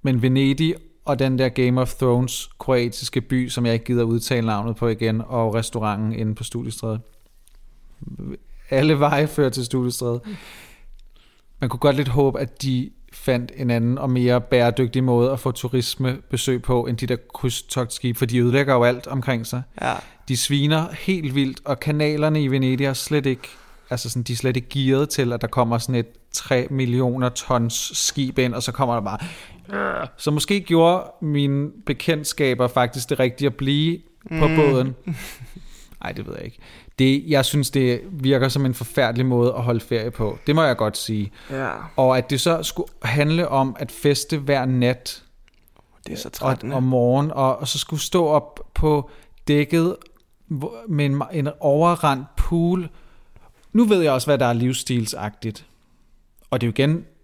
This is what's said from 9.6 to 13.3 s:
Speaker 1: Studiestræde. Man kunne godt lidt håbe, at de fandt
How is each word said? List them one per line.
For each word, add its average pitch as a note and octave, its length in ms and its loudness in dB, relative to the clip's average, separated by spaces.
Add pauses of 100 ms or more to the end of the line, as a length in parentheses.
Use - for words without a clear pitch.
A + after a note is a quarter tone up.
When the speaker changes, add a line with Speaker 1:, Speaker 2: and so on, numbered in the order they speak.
Speaker 1:
Studiestræde. B2 540 -2 (1400)
Man B2+ 100 -2
kunne B2 100 -6
godt C#3+ 160 4
lidt C#3 120 0
håbe, C3+ 320 2
at C3+ 220 -8
de C3 280 -2 (240)
fandt B2 420 -2